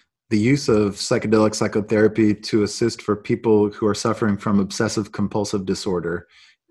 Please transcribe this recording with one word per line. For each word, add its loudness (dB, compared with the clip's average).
the 2
use 2
of 2
psychedelic 2
psychotherapy 2
to 0
assist -2
for -2
people 0
who -4
are 0
suffering -2
from 0
obsessive -2
compulsive -4
disorder. -4